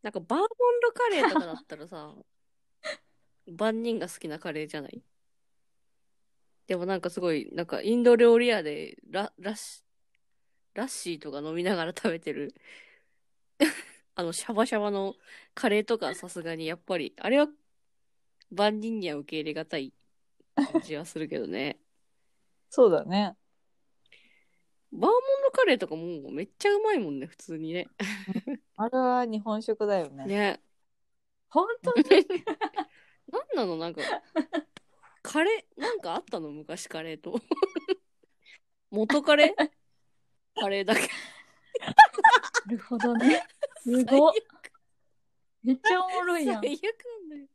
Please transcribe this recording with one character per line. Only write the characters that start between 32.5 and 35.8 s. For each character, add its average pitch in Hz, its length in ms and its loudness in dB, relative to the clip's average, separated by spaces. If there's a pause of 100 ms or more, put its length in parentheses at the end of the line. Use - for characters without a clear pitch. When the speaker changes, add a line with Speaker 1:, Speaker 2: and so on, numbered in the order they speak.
Speaker 1:
な 539 100 -4
ん 508 140 -6
な 247 80 0
の？ 170 140 -4
な 165 100 -6
ん 160 60 -10
か、 - 80 -8 (1200)
カ 311 220 0
レ 440 220 0 (120)
ー、 - 20 -12